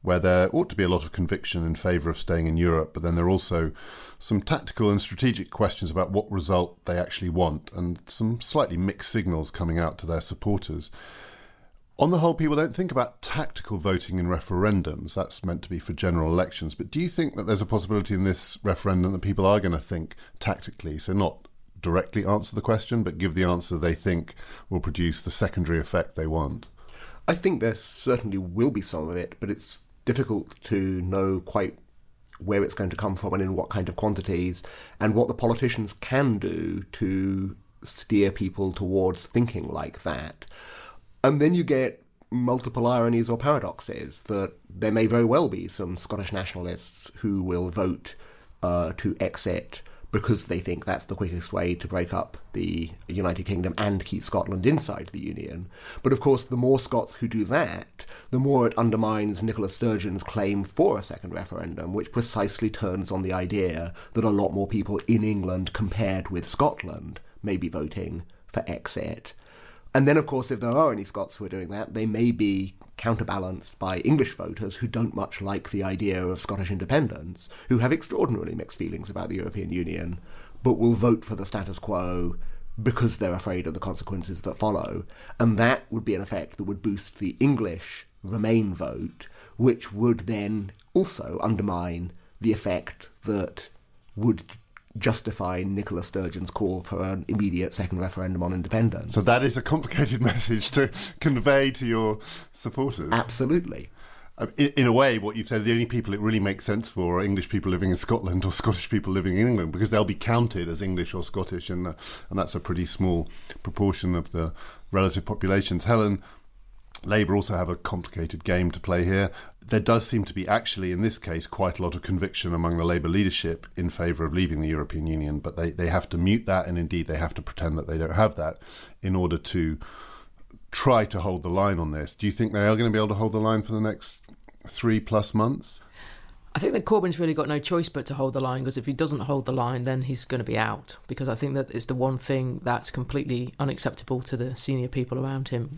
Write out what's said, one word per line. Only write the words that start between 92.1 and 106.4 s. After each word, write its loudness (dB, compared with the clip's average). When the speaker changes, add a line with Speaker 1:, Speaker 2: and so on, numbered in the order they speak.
Speaker 2:
the 4
effect -4
that -2
would 2
justify -2
Nicola -4
Sturgeon's -6
call 0
for -4
an -4
immediate 0
second -2
referendum -2
on 0
independence. 0
Speaker 1:
So 4
that 6
is 2
a -4
complicated 0
<laughs> 4
message 2
to 4
convey 6
to -4
your 2
supporters. -4
Speaker 2:
Absolutely. 0
Speaker 1:
Uh, -4
in, 4
in 6
a 8
way, 6
what -2
you've -4
said, 0
the 4
only 2
people -2
it -2
really 4
makes 0